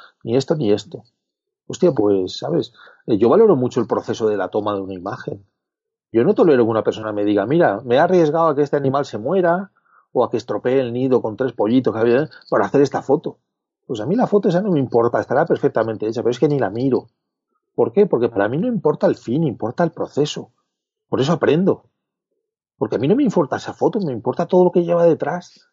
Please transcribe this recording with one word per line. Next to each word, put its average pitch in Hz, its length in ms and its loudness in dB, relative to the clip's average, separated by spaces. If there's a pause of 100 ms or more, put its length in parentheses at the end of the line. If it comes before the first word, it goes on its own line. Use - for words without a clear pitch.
(220)
Ni 117 120 -2
esto 135 200 0
ni 120 160 0
esto. - 320 -4 (640)
Hostia, 175 260 0
pues, 101 440 0
¿sabes? 143 360 -6 (340)
Eh, 113 100 0
yo 117 120 2
valoro 196 260 6
mucho 127 240 -2
el 113 80 -2
proceso 110 400 -4
de 104 100 0
la 92 120 -6
toma 104 260 -4
de 98 60 -6
una 95 120 -10
imagen. 101 520 -10 (680)
Yo 113 120 2
no 202 120 2
tolero 147 300 4
que 113 40 0
una 110 140 0
persona 107 280 -4
me 104 140 -4
diga, 104 200 2
"Mira, 127 400 0
me 120 100 0
he 139 40 4
arriesgado 165 500 2
a 139 60 0
que 147 60 0
este 143 160 0
animal 139 280 -2
se 117 120 -10
muera 175 540 -2 (400)
o 127 120 0
a 110 60 -2
que 120 80 -4
estropee 123 420 -2
el 120 140 -2
nido 127 280 0
con 110 160 -6
tres 127 160 -2
pollitos 117 400 0
que 110 60 -6
había 120 300 2 (200)
para 110 160 2
hacer 143 160 2
esta - 200 0
foto". 147 380 -2 (480)
Pues 110 140 -8
a 110 40 -8
mí 170 100 -2
la 240 120 2
foto 202 220 0
esa 175 120 2
no 208 100 -2
me 151 80 2
importa, 117 420 2
estará 135 240 0
perfectamente 113 640 -2
hecha, 113 140 -4
pero 113 100 0
es 123 80 -6
que 160 80 4
ni 143 120 0
la 104 100 0
miro. 120 380 -2 (680)
¿Por 117 200 0
qué? 202 120 4
Porque 120 240 0
para 101 200 0
mí 135 80 -4
no 220 100 -2
importa 180 400 0
el 151 80 2
fin, 147 280 -4
importa 123 400 -4
el 160 80 0
proceso. - 600 -6 (580)
Por 107 120 0
eso 147 120 0
aprendo. 156 560 0 (880)
Porque - 180 -4
a 98 40 -4
mí 131 80 -2
no 196 80 2
me 294 80 0
importa 180 340 0
esa - 160 -10
foto, 175 280 -2
me 156 100 -4
importa 123 360 -4
todo 180 180 4
lo 175 60 2
que 175 120 0
lleva 170 220 2
detrás, 170 680 -2